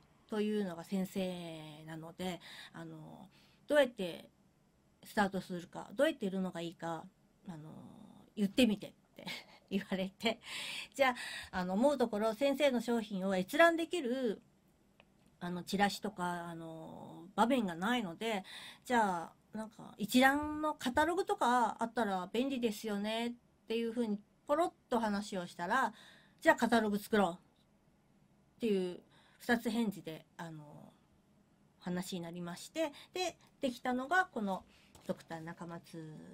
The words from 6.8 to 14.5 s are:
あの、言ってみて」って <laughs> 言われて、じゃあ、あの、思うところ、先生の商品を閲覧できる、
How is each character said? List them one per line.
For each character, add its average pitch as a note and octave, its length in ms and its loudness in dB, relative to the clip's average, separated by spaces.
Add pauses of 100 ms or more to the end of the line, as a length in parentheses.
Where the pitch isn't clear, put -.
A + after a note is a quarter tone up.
あ E3 100 -12
の、 D#3 140 -16 (640)
言 G3+ 120 2
っ - 20 2
て B3 180 6
み G#3 100 2
て」 - 100 -10 (260)
っ - 20 -20
て - 120 -14 (220)
<laughs> - 200 -20
言 G3 200 -2
わ F#3+ 80 -2
れ F#3+ 120 -2
て、 - 320 -2 (520)
じ C4+ 100 4
ゃ B3 120 4 (360)
あ、 F#3+ 80 -4
あ F3+ 60 0
の、 F#3 80 -2
思 B3 180 6
う C#4+ 60 0
と A#3+ 120 2
こ G#3 100 -2
ろ、 A3 140 2
先 C#4 240 2
生 C#4+ 140 4
の A#3+ 100 2
商 A#3 200 0
品 F#3+ 260 -4
を G3 80 2
閲 F#3 220 -2
覧 E4+ 180 8
で E4 120 -2
き F4 140 -2
る、 B3 400 0 (960)